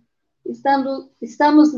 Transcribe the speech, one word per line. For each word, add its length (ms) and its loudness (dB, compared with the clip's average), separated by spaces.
Estando, 640 -6
estamos 560 2